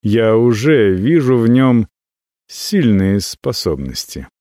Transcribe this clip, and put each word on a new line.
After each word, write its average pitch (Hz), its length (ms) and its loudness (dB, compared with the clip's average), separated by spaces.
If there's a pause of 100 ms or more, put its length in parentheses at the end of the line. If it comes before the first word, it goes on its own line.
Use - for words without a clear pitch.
Я 110 340 2
уже 117 560 2
вижу 127 440 0
в 113 100 2
нём 123 400 2 (600)
сильные 101 720 0
способности. 69 1040 -8 (140)